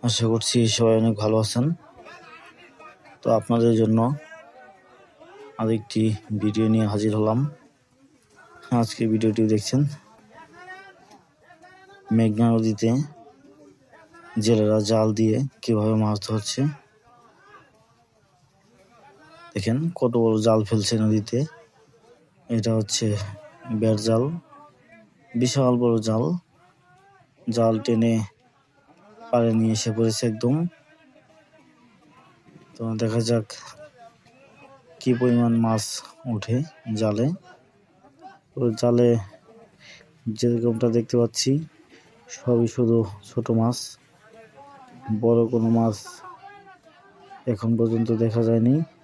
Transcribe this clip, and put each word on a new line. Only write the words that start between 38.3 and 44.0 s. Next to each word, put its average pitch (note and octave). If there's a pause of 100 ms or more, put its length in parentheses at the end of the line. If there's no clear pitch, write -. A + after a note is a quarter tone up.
তো C3+ (200)
জালে A#2+ (1300)
যেরকমটা A#2+ (100)
দেখতে A2+
পাচ্ছি, A#2+ (840)
সবই A#2
শুধু A#2 (320)
ছোট A#2 (120)
মাছ, A#2 (1500)